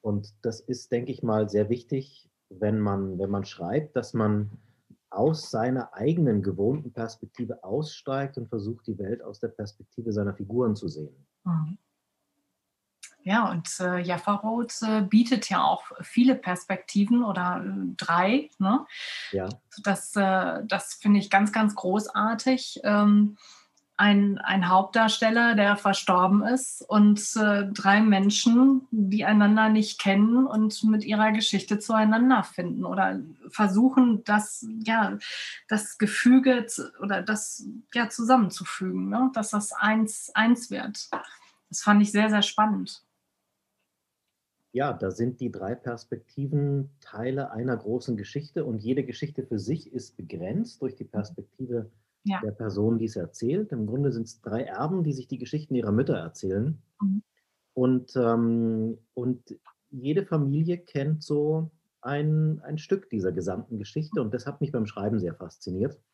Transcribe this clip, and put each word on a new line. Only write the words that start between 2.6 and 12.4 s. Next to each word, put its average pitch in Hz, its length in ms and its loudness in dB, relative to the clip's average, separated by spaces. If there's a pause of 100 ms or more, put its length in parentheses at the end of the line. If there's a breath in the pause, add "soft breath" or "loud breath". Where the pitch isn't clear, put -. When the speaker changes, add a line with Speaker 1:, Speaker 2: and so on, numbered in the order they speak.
Speaker 1:
man, 98 400 -2
wenn 98 100 -2
man 98 160 -4
schreibt, 113 500 -6
dass 120 180 -6
man 107 360 0 (600 soft breath)
aus 151 420 -2
seiner 123 420 -4
eigenen 127 500 0
gewohnten 113 480 -2
Perspektive - 720 -10
aussteigt 135 760 -6
und 113 120 -10
versucht, 104 380 -8
die 101 120 -8
Welt 104 220 -6
aus - 180 -16
der 117 100 -6
Perspektive 110 640 -12
seiner 101 220 -2
Figuren 107 420 -2
zu 98 120 -10
sehen. 76 380 -12 (180)
Speaker 2:
Mhm. 165 340 -4 (1500)